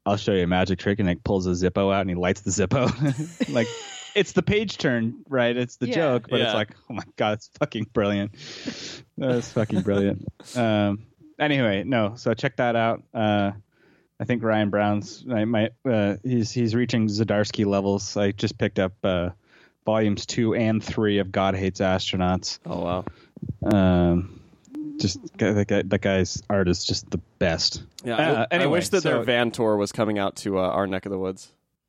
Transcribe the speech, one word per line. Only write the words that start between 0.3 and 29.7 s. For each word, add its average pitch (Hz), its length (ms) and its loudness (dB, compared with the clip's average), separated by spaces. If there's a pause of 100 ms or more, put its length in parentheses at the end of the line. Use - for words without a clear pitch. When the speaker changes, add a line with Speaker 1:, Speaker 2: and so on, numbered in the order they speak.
Speaker 1:
you 92 120 4
a - 20 0
magic 90 320 2
trick," 101 220 0
and 95 80 2
he 87 80 2
pulls 92 320 0
a - 20 0
Zippo 90 420 2
out 98 100 2
and 92 80 -2
he 87 60 -2
lights 90 260 0
the 101 80 -4
Zippo. 104 360 2 (640)
<laughs> 143 40 -6
Like, 123 140 2 (480)
it's 202 180 2
the 180 100 2
page 208 360 0
turn, 117 380 0 (120)
right? 120 280 2
It's 123 200 -4
the 123 120 -2
Speaker 2:
Yeah. 123 60 -2
Speaker 1:
joke, 135 360 2
but 123 100 2
it's 120 100 2
Speaker 3:
Yeah. 107 40 0
Speaker 1:
like, 107 160 0 (180)
"Oh 107 60 -12
my 98 80 -8 (140)
God, 107 220 2
it's - 200 -20
fucking - 340 -4
brilliant." 101 400 0 (840)
That's 123 340 -2
fucking 107 300 0
brilliant. 101 460 0 (120)
<laughs> - 160 -12
Um, 107 500 0 (320)
anyway, 127 460 2
no, 113 320 0
so 120 180 -2
check 135 220 -4
that 120 200 0
out. 113 260 0 (120)
Uh, 104 380 2 (640)
I 104 60 -4
think 117 180 -2
Ryan 107 280 2
Brown's, 104 600 0
I 110 160 0
might, 113 260 0 (160)
uh, 101 340 2
he's, 120 300 0
he's 117 220 0
reaching 120 340 2
Zdarsky 104 580 0
levels. 98 500 0
I 101 160 2
just 101 260 -4
picked 110 200 -2
up, 95 140 0 (120)
uh, 87 260 0 (560)
volumes 107 400 0
two 110 280 0
and 110 300 0
three 104 340 0
of 98 140 -2
God 95 220 2
Hates 95 260 -2
Astronauts. 92 840 0
Speaker 3:
Oh, 90 160 -6
wow. 90 220 -4 (680)
Speaker 1:
Um, 90 680 4 (580)
just, - 200 0 (200)
that 104 280 2
guy, 101 160 2
that 98 200 0
guy's 95 480 0
art 98 180 2
is 87 160 0
just - 260 -4
the 92 80 -4 (200)
best. - 440 0 (220)
Speaker 3:
Yeah, 120 120 -2
Speaker 1:
Uh, 151 180 2 (160)
Speaker 3:
I, 175 60 0
I - 20 2
Speaker 1:
anyway, 180 140 2
Speaker 3:
wish 180 180 0
that 185 120 2
their 156 180 2
Speaker 1:
so - 20 -2
Speaker 3:
van 120 280 2
tour 110 260 2